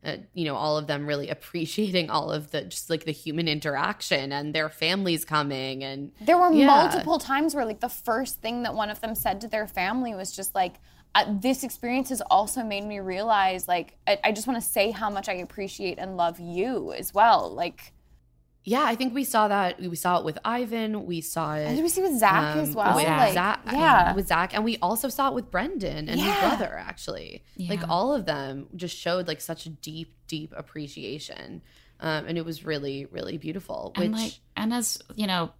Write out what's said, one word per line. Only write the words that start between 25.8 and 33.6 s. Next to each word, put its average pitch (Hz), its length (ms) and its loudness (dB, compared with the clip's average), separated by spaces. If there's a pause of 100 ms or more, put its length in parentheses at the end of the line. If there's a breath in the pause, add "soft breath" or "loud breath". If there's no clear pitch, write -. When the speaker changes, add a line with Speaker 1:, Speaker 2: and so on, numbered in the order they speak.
Speaker 1:
and 165 120 -2
his 190 100 2
Speaker 2:
Yeah. 403 120 0
Speaker 1:
brother, - 360 0
actually. - 680 -10 (140 soft breath)
Like, 175 220 -4
Speaker 3:
Yeah. 165 100 -6
Speaker 1:
all 196 240 2
of 208 140 -2
them 139 480 -4
just 175 200 -8
showed, 175 320 -2
like, 156 140 -6
such - 240 -10
a 165 40 -12
deep, 156 440 -12 (140)
deep 156 280 -8
appreciation. 143 1080 -12 (360 soft breath)
Um, 156 280 -4
and 170 100 -2
it 165 80 -4
was 160 180 -10
really, 139 440 -6
really - 320 -8
beautiful. - 560 -8